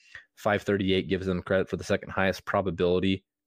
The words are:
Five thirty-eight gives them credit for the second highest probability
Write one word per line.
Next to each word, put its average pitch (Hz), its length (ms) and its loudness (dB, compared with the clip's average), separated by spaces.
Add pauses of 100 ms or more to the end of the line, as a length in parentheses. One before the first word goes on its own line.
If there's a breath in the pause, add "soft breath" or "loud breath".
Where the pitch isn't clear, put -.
(360 loud breath)
Five 104 280 0
thirty-eight 95 460 2
gives 92 160 -2
them 90 160 0
credit 95 280 0
for 92 80 -4
the 80 60 -10
second - 260 -2
highest 95 360 0
probability 92 800 0 (240)